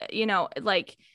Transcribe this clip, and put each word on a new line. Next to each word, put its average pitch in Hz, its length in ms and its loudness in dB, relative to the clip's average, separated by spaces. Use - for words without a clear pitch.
you 220 160 0
know, 190 220 2
like, 190 360 0